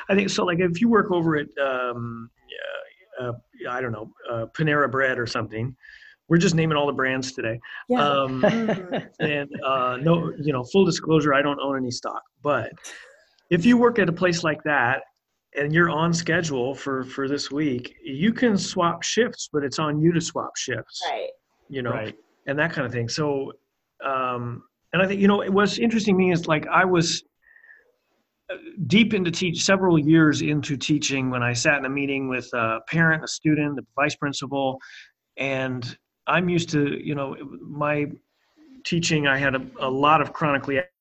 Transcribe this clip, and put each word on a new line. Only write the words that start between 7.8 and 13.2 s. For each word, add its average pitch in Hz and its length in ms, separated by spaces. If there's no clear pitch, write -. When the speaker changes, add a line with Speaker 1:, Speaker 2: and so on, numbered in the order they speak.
Speaker 2:
Yeah. 190 200
Speaker 1:
Um, 135 320
Speaker 2:
Mm-hmm. 208 720
Speaker 1:
<laughs> - 80
and, 143 300
uh, 127 320
no, 160 420
you 147 140
know, 127 100
full 196 220
disclosure, 156 500
I 139 80
don't 143 180
own 135 160
any 127 140
stock. - 320
But 135 260